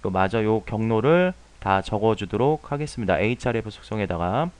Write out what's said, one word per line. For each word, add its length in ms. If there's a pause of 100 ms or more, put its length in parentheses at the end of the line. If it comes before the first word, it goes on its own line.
요 40
마저 340
요 180
경로를 720 (260)
다 220
적어주도록 880
하겠습니다. 480
에이치알에프 500
속성에다가. 800 (100)